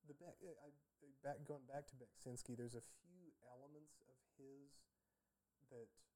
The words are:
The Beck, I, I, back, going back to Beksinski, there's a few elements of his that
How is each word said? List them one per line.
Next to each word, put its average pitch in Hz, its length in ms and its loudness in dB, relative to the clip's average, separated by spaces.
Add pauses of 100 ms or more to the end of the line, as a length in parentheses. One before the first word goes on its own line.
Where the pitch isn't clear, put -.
The 147 140 -2
Beck, 175 240 -4
I, 170 160 0
I, 147 80 -8 (560)
back, 139 140 8 (100)
going 143 180 6
back 139 240 2
to 135 80 -8
Beksinski, 123 560 2
there's 120 240 4
a 117 60 0 (180)
few 175 300 -12 (160)
elements 147 560 -8
of 131 100 -18 (220)
his 139 400 -8 (960)
that 117 160 0 (280)